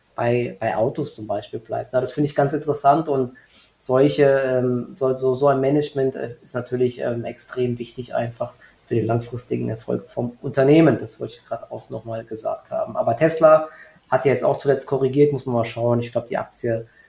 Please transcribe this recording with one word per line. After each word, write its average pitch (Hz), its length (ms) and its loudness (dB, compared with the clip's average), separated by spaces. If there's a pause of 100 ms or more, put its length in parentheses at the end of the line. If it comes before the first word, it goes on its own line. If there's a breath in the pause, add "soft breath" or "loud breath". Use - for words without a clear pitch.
(140)
bei, 120 460 -2
bei 113 160 -2
Autos 127 400 -2
zum 107 100 -12
Beispiel 107 320 -8
bleibt. 117 340 -8
Na, 127 80 0
das 127 120 -4
finde 147 160 0
ich - 80 -8
ganz 143 160 2
interessant 147 560 0
und 131 240 -2 (440 soft breath)
solche, 143 480 2
ähm, 127 720 2
so, 131 180 0
so, 131 200 0
so 143 140 2
ein 135 120 2
Management, 139 540 0
äh, 127 300 -10
ist - 100 -16
natürlich, 123 460 -2
ähm, 120 240 -4
extrem 120 540 -6
wichtig 120 360 -12
einfach 120 400 -4 (280 soft breath)
für - 120 -6
den 110 120 0
langfristigen 120 640 -4
Erfolg 120 360 -6
vom - 360 -8
Unternehmen. 143 580 4
Das - 220 -12
wollte 113 140 -10
ich - 120 -20
gerade - 240 -10
auch 117 200 -14
nochmal 113 340 -10
gesagt - 460 -8
haben. 123 260 -6
Aber - 220 0
Tesla 156 500 6 (400 loud breath)
hat - 160 0
ja 139 80 4
jetzt 135 120 0
auch 139 120 2
zuletzt 135 300 0
korrigiert, 135 440 4
muss 135 140 -4
man 123 120 -2
mal 113 100 0
schauen. 120 340 0
Ich 120 100 -6
glaub, - 160 -4
die - 120 -4
Aktie 117 480 -4 (220 soft breath)